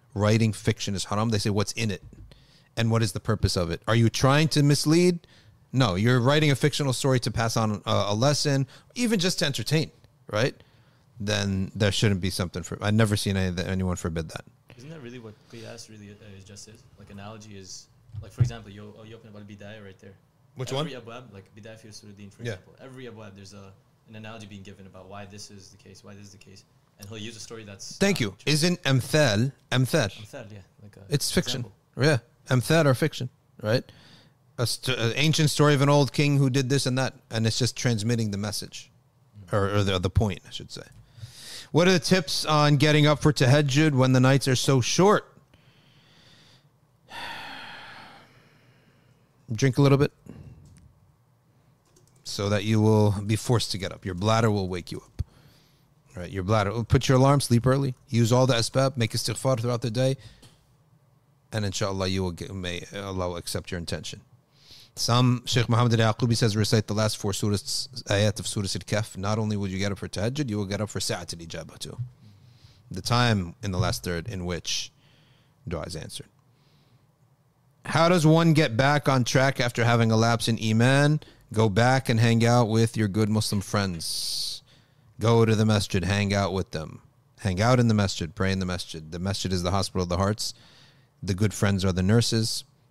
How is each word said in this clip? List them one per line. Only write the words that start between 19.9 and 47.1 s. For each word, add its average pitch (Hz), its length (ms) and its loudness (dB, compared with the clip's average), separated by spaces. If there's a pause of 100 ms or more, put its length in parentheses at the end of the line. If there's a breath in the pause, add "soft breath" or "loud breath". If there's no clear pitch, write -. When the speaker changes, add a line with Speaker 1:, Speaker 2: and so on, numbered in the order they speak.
Speaker 2:
there. 98 140 -20 (420)
Speaker 1:
Which 127 160 -10
Speaker 2:
Every 139 240 -6
Speaker 1:
one? 117 60 -18
Speaker 2:
abwab, 117 300 -18
like, 98 120 -20 (100)
bidayah 110 240 -20
fi 110 80 -20
usul 104 220 -20
ad-din, 101 220 -20
for - 120 -20
Speaker 1:
Yeah. 117 120 -8
Speaker 2:
example. - 280 -20
Every 131 220 -18
abwab, 104 320 -18
there's 98 180 -20
a, 98 180 -20 (360)
an 110 80 -20
analogy 110 300 -16
being 98 160 -16
given 95 240 -20
about 92 220 -20
why 101 160 -14
this 104 280 -18
is 92 160 -20
the 98 80 -20
case, 98 260 -20
why 104 120 -20
this 101 100 -20
is 98 80 -20
the 98 60 -20
case. 98 260 -20 (340)
And 101 100 -18
he'll 113 80 -16
use 110 200 -12
a 101 40 -18
story 113 220 -16
that's 101 340 -16
Speaker 1:
Thank 196 200 2
Speaker 2:
not - 40 -6
Speaker 1:
you. 110 100 0
Speaker 2:
true. - 220 -4
Speaker 1:
Isn't 170 300 0
amthal, 135 720 2 (180)
amthal? 123 400 0
Speaker 2:
Amthal, 110 420 -18
yeah, 104 60 -20 (240)
like 104 140 -20
a - 120 -20
Speaker 1:
It's - 220 -2
fiction. 151 300 -2
Speaker 2:
example. 123 120 -12 (240)
Speaker 1:
Yeah. 139 220 2 (360)
Amthal 156 300 4
are 135 100 4
fiction, 135 360 -4 (320)
right? 107 220 0 (760 loud breath)
A 120 80 0
st-, - 320 -4
an 113 180 0
ancient 151 320 2
story 147 240 4
of 135 80 2
an 139 80 4
old 143 240 4
king 143 240 2
who 139 140 2
did 131 180 0
this 139 160 0
and 127 140 -2
that, 127 160 -4 (160)
and 113 160 0
it's 107 120 0
just 123 160 -2
transmitting 113 580 -2
the 98 40 -4
message, - 540 -8 (560)
Speaker 2:
Mm. - 80 -6
Speaker 1:
or, 101 220 2
or 101 80 2
the, 95 140 0
the 90 120 -2
point, 101 360 0
I - 40 -20
should - 200 -14
say. - 120 -14 (920 loud breath)
What 170 160 4
are 190 40 6
the 180 80 4
tips - 440 0
on 147 320 4
getting 147 300 6
up 151 160 4
for 151 100 4
tahajjud 143 640 4
when 127 180 4
the 127 80 6
nights 131 260 4
are 127 100 2
so 131 260 2
short? 185 420 4 (4000 loud breath)